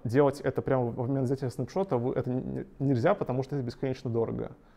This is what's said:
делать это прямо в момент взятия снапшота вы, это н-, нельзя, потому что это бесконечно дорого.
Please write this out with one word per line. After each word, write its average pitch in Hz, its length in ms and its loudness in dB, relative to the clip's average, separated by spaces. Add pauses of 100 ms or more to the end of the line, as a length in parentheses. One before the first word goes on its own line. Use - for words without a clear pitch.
делать 135 360 4
это 123 220 0
прямо 131 220 2
в 120 240 -2
момент 135 180 0
взятия 131 240 -2
снапшота 160 460 -2
вы, 123 180 0
это 123 160 -2
н-, 127 360 -4 (120)
нельзя, 139 360 4
потому 131 280 -2
что 143 140 -4
это 135 80 -2
бесконечно 127 440 -4
дорого. 117 440 -2 (240)